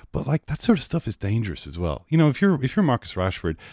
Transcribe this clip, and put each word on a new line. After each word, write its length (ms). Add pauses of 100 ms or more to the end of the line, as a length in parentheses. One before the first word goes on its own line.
(120)
But, 140
like, 220
that 160
sort 160
of 40
stuff 240
is 80
dangerous 520
as 100
well. 300
You 100
know, 100
if 140
you're, 220
if 120
you're 60
Marcus 320
Rashford, 420 (180)